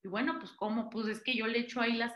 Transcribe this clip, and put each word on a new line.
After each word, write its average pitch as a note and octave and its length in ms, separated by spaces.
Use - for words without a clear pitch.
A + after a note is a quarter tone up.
Y G3 40
bueno, B3+ 320
pues G3+ 120
¿cómo? A3 380
Pues A3 160
es A3+ 160
que B3+ 140
yo A3 100
le A#3 140
echo A#3+ 200
ahí A#3 120
las A#3 240